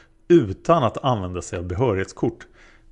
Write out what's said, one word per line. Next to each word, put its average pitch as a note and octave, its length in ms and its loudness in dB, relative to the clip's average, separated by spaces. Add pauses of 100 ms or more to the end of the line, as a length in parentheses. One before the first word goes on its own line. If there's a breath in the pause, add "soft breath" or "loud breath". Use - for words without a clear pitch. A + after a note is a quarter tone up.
(280 loud breath)
utan D#3 560 4
att - 200 -2
använda F#2 380 -2
sig F#2 180 -8
av F2 60 -8
behörighetskort. G2 840 -2 (440 soft breath)